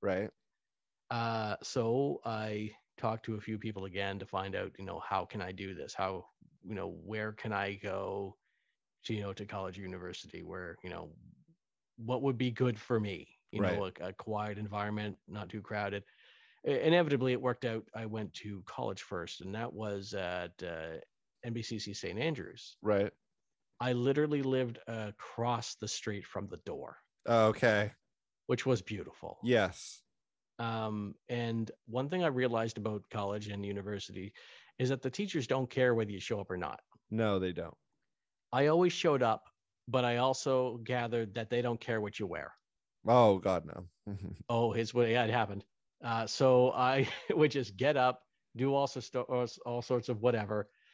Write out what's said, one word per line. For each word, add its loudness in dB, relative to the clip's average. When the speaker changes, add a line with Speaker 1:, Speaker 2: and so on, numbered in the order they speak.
Speaker 1:
Right. 0
Speaker 2:
Uh, -2
so 0
I -4
talked -4
to -4
a -8
few -6
people -6
again -4
to -8
find -4
out, -4
you -10
know, -8
how -2
can -8
I -6
do -8
this? -10
How, -4
you -8
know, -4
where -6
can -6
I -2
go -6
to, -2
you -4
know, -6
to -8
college -8
or -10
university -10
where, -10
you -10
know, -10
what -4
would 2
be 0
good 2
for 0
me? -4
You -2
know, 2
Speaker 1:
Right. -2
Speaker 2:
a, -6
a -6
quiet -4
environment, -4
not -8
too -8
crowded. -4
I-, 2
inevitably, 4
it 0
worked 0
out. -2
I -4
went -6
to -10
college -6
first, -8
and -8
that -6
was -6
at, -4
uh, -8
N -6
B -4
C -6
C -8
Saint -6
Andrews. -6
Speaker 1:
Right. 2
Speaker 2:
I 0
literally 2
lived 0
across -4
the -8
street -6
from -6
the -10
door. -10
Speaker 1:
Okay. 6
Speaker 2:
Which 0
was 2
beautiful. -10
Speaker 1:
Yes. 2
Speaker 2:
Um, -4
and -2
one -2
thing 0
I 4
realized 2
about -4
college -4
and -6
university -6
is 2
that 0
the -2
teachers -2
don't 0
care 4
whether 0
you -6
show -2
up -8
or -2
not. -4
Speaker 1:
No, 2
they 0
don't. -8
Speaker 2:
I 4
always 6
showed 4
up, 2
but 2
I 2
also 2
gathered -2
that -4
they 2
don't 0
care -2
what -6
you -2
wear. -6
Speaker 1:
Oh, 10
God, 2
no. -12
<laughs> -10
Speaker 2:
Oh, 4
his -2
way, 4
yeah, 4
it 2
happened. 0
Uh, -2
so 8
I 4
<laughs> -8
would 6
just -4
get 4
up, 4
do 2
all 2
sorts -8
of, 0
all -2
sorts 0
of -2
whatever, 2